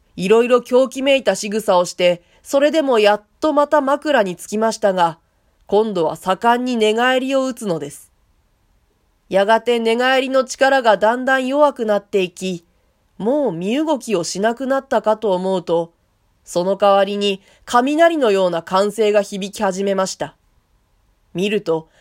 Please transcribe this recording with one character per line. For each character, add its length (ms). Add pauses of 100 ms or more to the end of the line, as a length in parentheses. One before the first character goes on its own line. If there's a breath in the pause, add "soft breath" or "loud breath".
(160)
い 140
ろ 140
い 40
ろ 140
狂 260
気 140
め 160
い 80
た 100
仕 140
草 280
を 60
し 100
て、 300 (180 soft breath)
そ 200
れ 100
で 100
も 180
や 160
っ 80 (180)
と 100
ま 160
た 140
枕 420
に 140
つ 100
き 100
ま 140
し 80
た 140
が、 260 (480)
今 260
度 120
は 100
盛 460
ん 40
に 120
寝 160
返 260
り 160
を 100
打 80
つ 140
の 120
で 100
す。 240 (1120)
や 180
が 140
て 200
寝 180
返 240
り 80
の 160
力 360
が 140
だ 220
ん 80
だ 100
ん 120
弱 260
く 120
な 120
っ 80
て 160
い 100
き、 320 (540)
も 320
う 20
身 240
動 240
き 160
を 80
し 160
な 160
く 120
な 120
っ 80
た 140
か 160
と 160
思 240
う 60
と、 280 (540)
そ 180
の 140
代 160
わ 100
り 140
に 240 (240 soft breath)
雷 520
の 140
よ 160
う 40
な 100
歓 320
声 180
が 100
響 300
き 120
始 200
め 120
ま 120
し 80
た。 220 (960)
見 160
る 120
と、 280 (120)